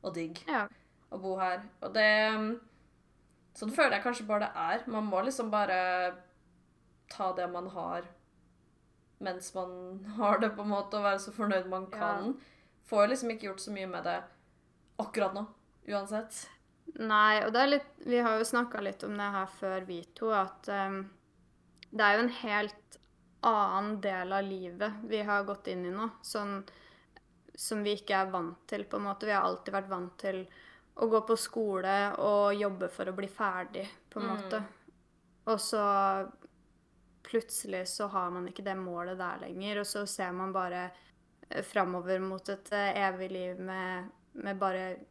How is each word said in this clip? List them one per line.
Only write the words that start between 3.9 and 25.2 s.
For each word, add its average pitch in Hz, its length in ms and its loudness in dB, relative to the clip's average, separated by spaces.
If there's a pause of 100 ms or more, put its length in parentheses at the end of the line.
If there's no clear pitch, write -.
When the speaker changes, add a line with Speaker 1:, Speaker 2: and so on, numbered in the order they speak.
Speaker 1:
jeg 196 80 -2
kanskje 240 240 -2
bare 208 160 2
det 165 220 -2
er. 220 180 0
Man 214 240 -2
må 190 160 2
liksom 247 240 -2
bare 196 320 2 (1300)
ta 190 240 -2
det 180 160 -2
man 180 240 -6
har 175 320 -4 (1160)
mens 180 340 -6
man 185 500 -8
<laughs> 208 120 -10
har 214 240 6
det, 220 100 4
på 208 100 -8
en 208 120 -2
måte, 202 260 -2
og 202 60 2
være 196 180 4
så 202 80 -10
fornøyd 196 400 2
man 185 160 -4
Speaker 2:
Ja. 214 100 -10
Speaker 1:
kan. 208 360 0 (520)
Får 208 220 6
liksom 254 240 0
ikke 220 160 -6
gjort 190 160 -8
så - 80 -8
mye 190 160 -4
med 175 160 -6
det 175 140 0 (800)
akkurat 202 340 0
nå, 202 120 -4 (420)
uansett. 208 540 -4 (580)
Speaker 2:
Nei, 214 420 8
og - 140 2
det 240 60 8
er 277 100 8
litt, 285 160 4 (160)
vi 240 160 4
har 226 180 4
jo 220 80 4
snakket 240 380 0
litt 196 240 -6
om 208 100 -4
det 202 140 -2
her 190 160 -2
før, 190 400 -4
vi 175 140 -6 (120)
to, 220 220 -2
at, 190 340 0
ehm, 196 300 -2 (880)
det 214 180 0
er 202 80 10
jo 226 120 6
en 240 80 2 (100)
helt 208 560 -2 (440)
annen 208 580 2
del 190 340 -2
av 196 80 2
livet 196 640 -4
vi 214 160 0